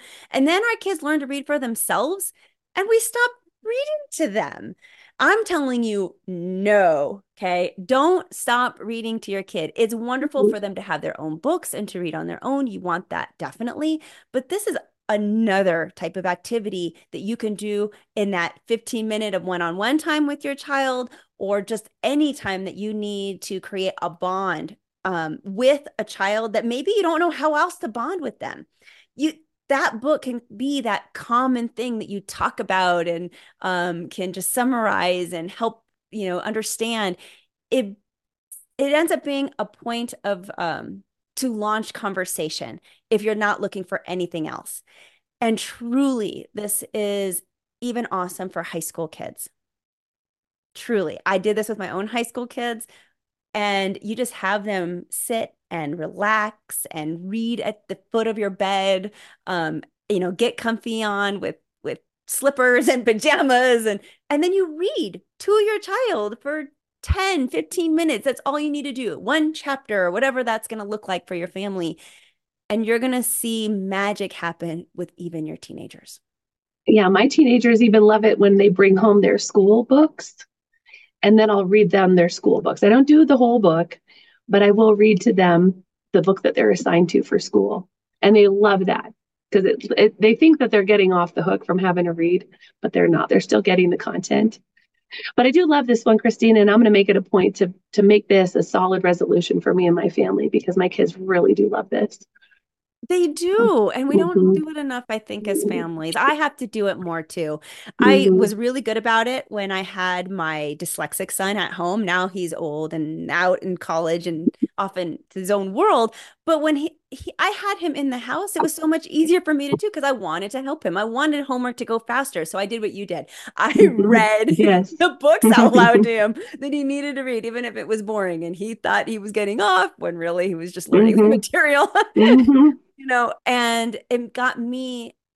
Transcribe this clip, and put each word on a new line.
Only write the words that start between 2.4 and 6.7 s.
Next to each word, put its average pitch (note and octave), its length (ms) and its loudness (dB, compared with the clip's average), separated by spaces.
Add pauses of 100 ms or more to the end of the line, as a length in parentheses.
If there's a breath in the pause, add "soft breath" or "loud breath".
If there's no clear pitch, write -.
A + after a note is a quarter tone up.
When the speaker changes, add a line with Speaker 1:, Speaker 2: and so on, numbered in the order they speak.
Speaker 1:
and G4 120 -2
we A4+ 120 4
stop A#4+ 300 -2 (340)
reading C#5+ 340 -4 (140)
to D#4+ 160 -2
them. F#3 460 -8 (440 soft breath)
I'm G4+ 260 2
telling C4 380 -2
you, G3+ 340 -4 (100)
no, F#3 960 0 (140)